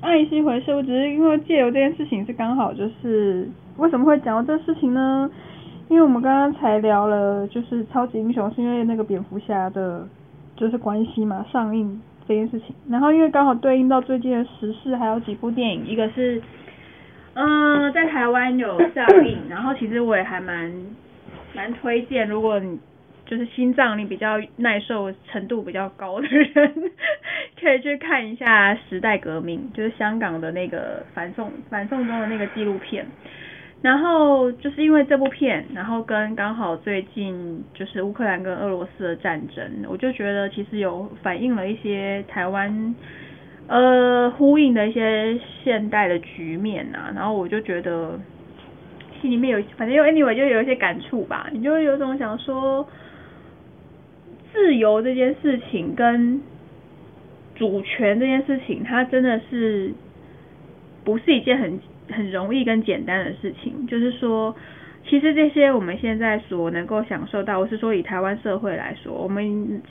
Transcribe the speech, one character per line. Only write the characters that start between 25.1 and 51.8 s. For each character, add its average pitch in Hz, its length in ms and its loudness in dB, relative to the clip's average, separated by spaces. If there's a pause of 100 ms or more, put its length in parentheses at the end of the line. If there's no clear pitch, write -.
程 202 200 -8
度 233 140 -4
比 180 100 -12
较 190 180 -4
高 190 300 -10
的 285 80 -6
人， 294 640 4 (140)
<laughs> - 560 -6
可 339 100 4
以 262 80 4
去 285 160 -4
看 277 320 -4
一 220 80 -10
下 214 380 4
《时 190 260 -8
代 208 200 0
革 160 200 -6
命》， 170 320 -6
就 214 120 -6
是 226 80 -2
香 220 260 -4
港 175 240 -4
的 165 100 -6
那 180 160 -6
个 - 360 -8 (100)
反 175 200 -10
送， 208 180 -10 (180)
反 208 180 -6
送 254 200 -2
中 233 120 -4
的 214 60 -4
那 220 100 -4
个 208 120 -4
纪 214 160 -6
录 202 160 0
片。 - 260 -8 (800)
然 262 160 4
后 294 540 4
就 285 180 -6
是 285 100 -6
因 311 100 6
为 302 120 6
这 285 120 2
部 269 100 2
片， 262 380 0 (120)
然 185 100 -8
后 226 160 -4
跟 214 340 -4
刚 208 200 -4
好 190 200 -4
最 190 280 -4
近 180 600 -10 (120)
就 190 100 -10
是 190 160 -8
乌 202 100 -4
克 226 140 -4
兰 185 160 -2
跟 185 160 -6
俄 202 100 -4
罗 180 160 -4 (140)
斯 - 60 -8
的 170 120 -4
战 165 240 -4 (160)
争， - 80 -10 (240)
我 185 80 -8
就 254 160 -2
觉 202 220 -4
得 202 160 -2
其 202 140 -8
实 208 160 -8
有 190 280 -4 (140)
反 185 180 -4
映 247 160 0
了 190 140 -4
一 220 60 -4
些 196 520 -4
台 185 200 -4
湾， 208 480 -4 (720)
呃， 247 640 6
呼 285 260 6
应 277 160 6
的 214 140 2
一 226 40 0
些 220 480 0 (240)
现 214 280 0
代 208 160 2
的 175 100 2
局 165 400 -8
面 202 260 -4 (120)
啊， - 200 -8
然 190 80 -6
后 214 120 -2
我 185 120 -2
就 208 140 -4
觉 185 180 -4
得 170 400 -6 (1000)
心 277 80 0
里 240 80 2
面 254 140 2
有， 208 120 0 (140)
反 226 100 -4
正 254 80 2
又 302 80 8
anyway 294 300 4
就 254 100 0
有 233 200 4
一 - 20 -2
些 262 80 0
感 202 260 -2
触 226 260 -6
吧， - 280 -8
你 220 80 -6
就 277 100 0
会 320 120 2